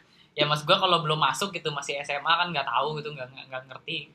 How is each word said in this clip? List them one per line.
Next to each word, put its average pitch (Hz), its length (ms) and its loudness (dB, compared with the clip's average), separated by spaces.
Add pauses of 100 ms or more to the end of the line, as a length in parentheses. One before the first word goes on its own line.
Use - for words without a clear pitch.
(320)
Ya 147 140 0
maksud 147 180 0
gua 175 140 6
kalau 180 240 4
belum 151 180 0
masuk 147 320 0
gitu, 160 180 -6
masih 143 280 -4
S 143 100 -8
M 143 160 -4
A 165 140 4
kan 175 120 0
nggak 147 140 -2
tahu 131 320 0
gitu, 147 160 -8
nggak, 131 160 -10
nggak, 131 200 -18
nggak 131 200 -10
ngerti. 147 300 -10 (180)